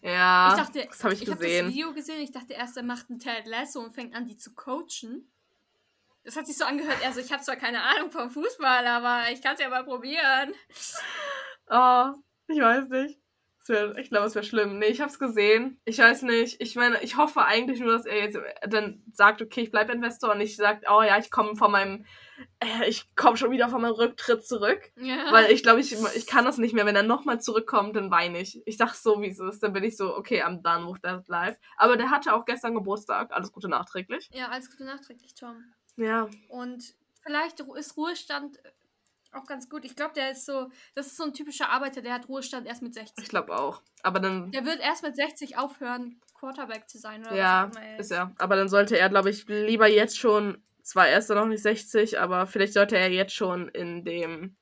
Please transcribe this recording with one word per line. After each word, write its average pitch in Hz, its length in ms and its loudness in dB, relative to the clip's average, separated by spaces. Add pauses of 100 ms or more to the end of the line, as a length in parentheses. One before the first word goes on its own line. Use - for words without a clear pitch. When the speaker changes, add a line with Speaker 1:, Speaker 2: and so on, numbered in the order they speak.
Speaker 1:
Ja, 180 480 6
Speaker 2:
Ich 202 120 6
dachte, - 240 -6
Speaker 1:
das - 160 -14
hab 208 100 2
ich 202 100 -4
Speaker 2:
ich - 80 -6
hab 170 100 -4
Speaker 1:
gesehen. 175 260 2
Speaker 2:
das 247 80 -4
Video 311 200 -6
gesehen, 311 260 -8
ich 269 100 -10
dachte 247 220 -16
erst, 240 240 -10
er 254 80 -10
macht 240 260 -8
einen 240 80 -12
Ted 226 280 -8
Lasso 240 340 -4
und 226 140 -14
fängt 240 200 -14
an, 240 120 -8
die 214 100 -16
zu - 180 -14
coachen. 269 800 -10 (920)
Das - 140 -8
hat 302 100 -6
sich 403 120 4
so 311 60 2
angehört, 285 380 -2
er 254 100 -2
so, 247 80 -6
"Ich 254 120 -8
hab 269 100 -6
zwar 254 140 -4
keine 233 260 -4
Ahnung 349 300 0
vom 247 180 -6
Fußball, 269 560 0
aber 240 460 0
ich 254 100 -10
kann's 285 180 -2
ja 277 100 -2
mal 254 140 -2
probieren." 269 680 0 (1200)
Speaker 1:
Oh, 247 420 6 (360)
ich 302 120 0
weiß 254 280 4
nicht. 269 300 -4 (440)
Es - 60 -20
wär, 208 300 0
ich - 100 -12
glaub, 208 160 2
es 214 100 -4
wär 208 80 -2
schlimm. 208 360 -2
Nee, 214 80 2
ich 226 160 2
hab's 285 160 -6
gesehen. 226 680 2
Ich 220 140 -6
weiß 247 240 6
nicht. 233 380 0
Ich 240 160 -8
meine, 240 260 2
ich 247 160 -6
hoffe 294 260 4
eigentlich 233 360 0
nur, 233 120 2
dass 226 140 0
er 214 100 -4
jetzt 208 220 -2 (280)
dann 214 360 -2 (100)
sagt, 214 300 6
"Okay, 220 200 -8
ich 220 80 -6
bleib 214 200 2
Investor", 240 420 -4
und 202 60 0
nicht 214 180 -4
sagt, 208 340 0
"Oh 208 120 8
ja, 208 160 6
ich 220 120 -4
komm 220 260 0
von 208 140 4
meinem, 196 360 -2 (540)
äh, 226 280 -2
ich - 160 -6 (100)
komm 233 220 6
schon 247 140 0
wieder 240 180 2
von 240 140 -2
meinem 233 100 0
Rücktritt 226 540 0
zurück." 226 500 -2
Speaker 2:
Ja. 262 360 -6
Speaker 1:
Weil 220 200 10
ich 247 100 6
glaub, 226 140 8
ich, 269 160 0
ich 220 340 0
kann 247 200 4
das 285 100 0
nicht 233 160 0
mehr. 214 140 2
Wenn 208 100 4
er 202 60 6
nochmal 233 400 0
zurückkommt, 214 540 0
dann 196 140 -4
weine 175 300 0
ich. - 260 -12
Ich 220 120 -10
sag's 233 240 0
so, 214 180 2
wie 208 80 -4
es 185 100 -10
ist. 190 240 -8
Dann 202 120 -2
bin 190 100 -4
ich 220 140 -4
so, 190 180 -4
"Okay, 196 260 -2
I'm 175 200 -4
done 170 280 -2
with 185 120 -14
that 180 260 -8
life." 175 300 -6 (180)
Aber 233 220 6
der 247 120 0
hatte 285 240 0
auch 226 120 -2
gestern 240 280 -4
Geburtstag. 208 580 -4
Alles 185 200 -6
Gute 190 160 -12
nachträglich. 185 640 -6
Speaker 2:
Ja, 254 160 -10
alles 254 220 -12
Gute - 140 -20
nachträglich, 269 500 -18
Tom. 233 400 -20 (220)
Speaker 1:
Ja. 220 340 -2 (180)
Speaker 2:
Und 247 460 -14 (280)
vielleicht 320 380 -6
ru-, 269 160 -14
ist 294 220 -10
Ruhestand 302 600 -8 (720)
auch 262 120 -16
ganz 254 240 -14
gut. 294 160 -14
Ich 247 100 -18
glaub, 302 200 -8
der 269 160 -4
ist 262 160 -4
so, 262 240 -6 (240)
das 277 140 -8
ist - 100 -8
so 330 60 -4
ein 294 100 -6
typischer 294 340 -6
Arbeiter, 269 320 -4
der 240 140 -8
hat 247 160 -10
Ruhestand 262 360 -10
erst 240 140 -12
mit 233 140 -12
sechzig. 214 300 -14
Speaker 1:
Ich - 40 -16
glaub 190 220 -4
auch. 139 320 -6 (200)
Aber 185 180 0
dann 190 320 -4
Speaker 2:
Der 262 120 -6
wird 320 160 -4
erst 302 220 -2
mit 294 140 -8
sechzig 294 420 -6
aufhören, 247 640 -8 (100)
Quarterback 262 560 -14
zu - 100 -14
sein 214 280 -16
oder 196 100 -6
Speaker 1:
Ja, 185 300 4
Speaker 2:
was 208 60 -12
auch 226 40 -16
immer - 100 -18
er - 120 -18
Speaker 1:
ist 208 80 -8
Speaker 2:
ist. - 60 -8
Speaker 1:
er. 180 260 -6
Aber 190 180 2
dann 196 140 2
sollte 202 280 4
er, 185 120 4
glaub 196 160 4
ich, 208 220 -4
lieber 214 380 4
jetzt 214 320 6
schon, 208 440 2 (200)
zwar 185 260 6
er 156 100 6
ist 226 100 0
er 208 80 2
noch 208 100 4
nicht 214 160 -2
sechzig, 214 560 0
aber 180 280 0
vielleicht 196 260 -2
sollte 208 240 4
er 185 140 4
jetzt 190 240 -2
schon 180 340 -4
in 175 360 -8
dem 170 580 -8